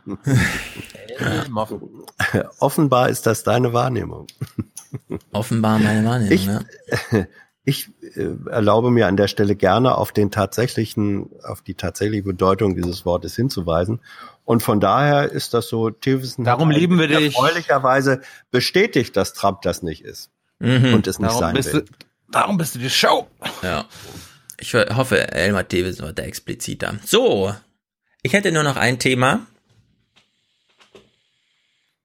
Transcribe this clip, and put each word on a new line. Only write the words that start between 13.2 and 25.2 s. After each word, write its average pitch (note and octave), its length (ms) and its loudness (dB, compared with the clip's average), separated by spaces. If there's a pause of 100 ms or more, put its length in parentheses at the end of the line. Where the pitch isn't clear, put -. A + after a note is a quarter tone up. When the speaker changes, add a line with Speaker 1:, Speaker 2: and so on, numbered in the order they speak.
Speaker 1:
hinzuweisen. F#2 640 -2 (440)
Und A2+ 180 2
von G#2+ 180 2
daher C#3+ 500 2
ist - 240 -6
das A#2 140 -2
so, A2+ 200 -2
Thewissen C3 580 -4
hat B2 120 4
Speaker 2:
Darum D#3+ 120 4
lieben E3+ 280 4
wir D#3+ 100 4
dich. D3 280 2
Speaker 1:
erfreulicherweise C3+ 840 2 (300)
bestätigt, C#3 680 2
dass F#2+ 160 0
Trump - 300 -2
das F2 200 -4
nicht D#2+ 220 -8
ist - 260 -18 (280)
Speaker 3:
Mhm. B2+ 340 4
Speaker 1:
und A2 140 4
es F#2 120 -4
nicht A2+ 120 0
Speaker 2:
Darum A#2 100 0
Speaker 1:
sein E2 140 0
Speaker 2:
bist C3+ 180 -2
Speaker 1:
will. D3+ 100 0
Speaker 2:
du, - 100 -12 (380)
darum - 280 0
bist E3 160 -2
du B2+ 40 -10
die B2+ 120 -4
Show. - 360 2 (360)
Speaker 3:
Ja. E2+ 240 -4 (720)
Ich - 160 -8
ho-, A2 220 2
hoffe, A#2+ 360 0